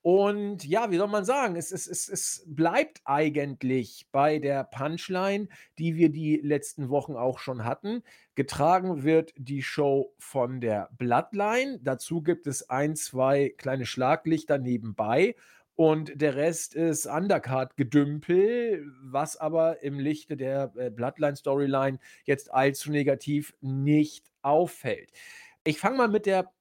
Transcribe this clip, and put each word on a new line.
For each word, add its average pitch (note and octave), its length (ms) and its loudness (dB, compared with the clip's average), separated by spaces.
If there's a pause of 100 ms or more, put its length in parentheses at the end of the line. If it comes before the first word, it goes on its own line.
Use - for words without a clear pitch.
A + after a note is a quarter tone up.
Und G3+ 600 2
ja, G3 260 0
wie F3 80 0
soll G#3 120 0
man G3+ 160 -2
sagen, A#3+ 320 0
es, E3 140 -8
es, F3+ 140 -8
es, - 220 -8
es - 400 -6
bleibt E3 560 0
eigentlich C#3 1080 -2
bei D3 280 2
der C#3 240 -2
Punchline, F#3 840 -4 (280)
die D#3+ 200 -2
wir E3 120 6
die D3+ 280 0
letzten C#3+ 520 -2
Wochen C#3 260 -2
auch B2 240 -2
schon B2 260 -8
hatten. G#3 380 -6 (320)
Getragen D#3+ 680 2
wird D#3+ 320 4
die C3+ 260 -8
Show C#3 560 0
von B2+ 440 -4
der G#2 360 -2
Bloodline. G#3 840 0
Dazu C#3 420 -4
gibt E3 240 -2
es - 220 -8
ein, D3 260 0
zwei C3+ 600 0
kleine C3 280 -4
Schlaglichter D3+ 720 0
nebenbei. A#2+ 760 0 (420)
Und D#3 440 2
der C#3 160 0
Rest D#3 360 -2
ist D#3+ 320 0
Undercard-Gedümpel, D3+ 1800 0 (120)
was C3+ 340 -4
aber D#3+ 480 0
im C#3 160 -4
Lichte D3+ 380 -2
der, C3+ 400 -4
äh, B2 120 -4
Bloodline-Storyline C3+ 1120 0 (240)
jetzt C#3 300 -2
allzu C3+ 380 2
negativ C#3+ 680 0
nicht C#3+ 720 0 (100)
auffällt. C#3+ 680 0 (540)
Ich D#3 120 0
fang B3+ 200 0
mal B3 100 4
mit G#3 200 0
der F#3 220 2 (120)